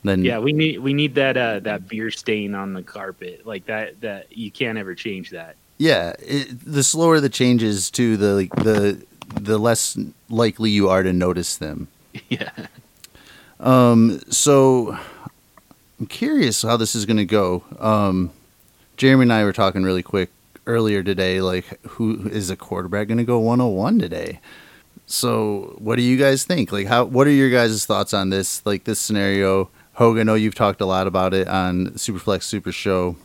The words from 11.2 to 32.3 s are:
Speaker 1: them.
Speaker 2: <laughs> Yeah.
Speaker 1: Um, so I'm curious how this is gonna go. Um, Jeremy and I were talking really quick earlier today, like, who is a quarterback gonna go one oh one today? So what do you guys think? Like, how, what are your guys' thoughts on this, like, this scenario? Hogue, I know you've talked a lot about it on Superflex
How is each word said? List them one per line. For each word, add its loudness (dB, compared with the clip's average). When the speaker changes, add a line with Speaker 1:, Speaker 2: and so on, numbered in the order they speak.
Speaker 1:
them. -10
Speaker 2:
<laughs> -18
Yeah. -8
Speaker 1:
Um, 4
so 4
I'm -8
curious 0
how 2
this -2
is -4
gonna 2
go. 0
Um, 0
Jeremy 6
and 4
I 4
were 0
talking 0
really 0
quick -2
earlier 0
today, -2
like, -4
who -4
is -4
a -6
quarterback -6
gonna 0
go 0
one 2
oh 2
one 0
today? -4
So -4
what -2
do 0
you 4
guys 2
think? -2
Like, -4
how, 2
what 2
are 4
your 4
guys' 2
thoughts -2
on 0
this, -4
like, -4
this -4
scenario? 0
Hogue, 4
I 2
know 2
you've 0
talked 0
a 0
lot 0
about 0
it 0
on -2
Superflex -6